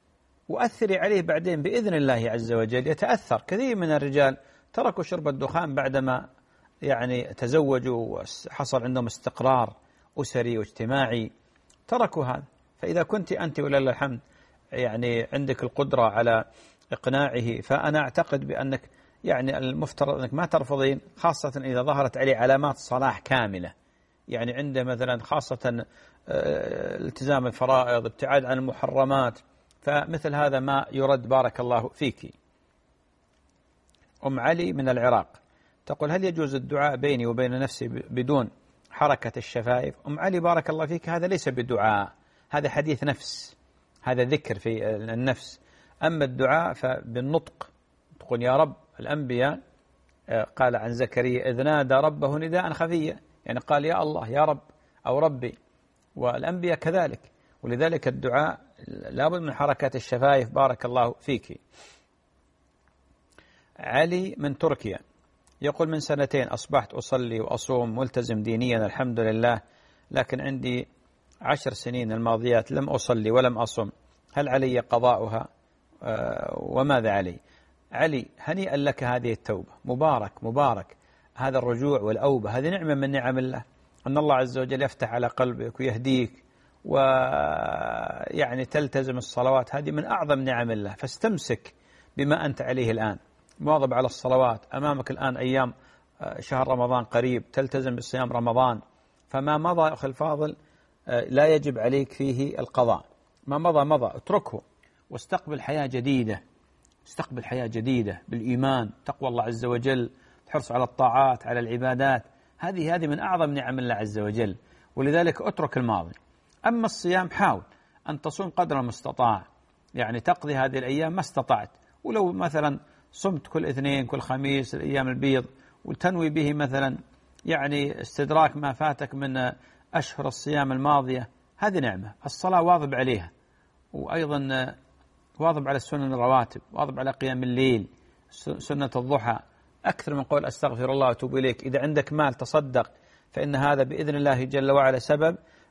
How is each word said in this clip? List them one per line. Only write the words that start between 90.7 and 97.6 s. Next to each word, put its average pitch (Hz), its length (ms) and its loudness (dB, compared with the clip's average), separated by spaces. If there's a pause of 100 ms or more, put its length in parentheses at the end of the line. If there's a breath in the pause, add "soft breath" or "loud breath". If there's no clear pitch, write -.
الله، 101 240 -4
فاستمسك - 800 -4 (420 soft breath)
بما 147 300 2
أنت 139 160 -4
عليه 127 280 0
الآن، 110 280 0 (420)
مواظب 143 340 2
على 127 120 2
الصلوات، 127 680 2
أمامك 139 360 -2
الآن 131 260 -2
أيام، 127 380 0 (460 soft breath)
آه، - 200 -8
شهر 131 280 -2
رمضان 123 360 2
قريب، 120 460 0
تلتزم 131 460 -2